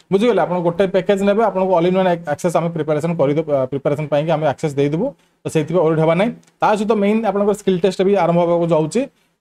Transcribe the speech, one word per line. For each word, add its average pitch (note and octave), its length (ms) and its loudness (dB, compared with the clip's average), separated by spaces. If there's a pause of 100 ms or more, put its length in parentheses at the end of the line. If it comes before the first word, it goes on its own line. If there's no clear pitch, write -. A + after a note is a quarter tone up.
(120)
ବୁଝିଗଲେ? G3+ 280 2
ଆପଣ F3+ 200 -2
ଗୋଟେ E3+ 260 0
package F#3+ 360 0
ନେବେ, G3+ 220 2
ଆପଣଙ୍କୁ F#3 280 0
all E3 180 2
in F#3 80 2
one F#3+ 80 2
ac-, E3+ 220 -2
ଆକ୍ସେସ୍ D#3+ 280 -2
ଆମେ E3 120 0
preparation D#3+ 480 -2
କରିଦେବୁ, D3 360 0
ଅ, C3+ 120 0
preparation C#3+ 440 -4
ପାଇଁକି D#3 220 0
ଆମେ D3+ 160 0
access D3 280 -4
ଦେଇଦେବୁ। D#3 400 -2 (300)
ତ D3+ 40 -10
ସେଇଥିପାଇଁ D#3+ 360 0
ୱରିଡ୍ D#3+ 160 2
ହେବା D#3+ 140 2
ନାହିଁ। G#3 160 0
ତା - 460 -2
ସହିତ G#3+ 160 0
main G#3+ 320 0
ଆପଣଙ୍କର G3+ 300 0
skill F#3 260 0
test F#3+ 220 0
ବି G3 120 2
ଆରମ୍ଭ E3+ 260 2
ହେବାକୁ E3+ 260 2
ଯାଉଛି, D#3+ 340 0 (400)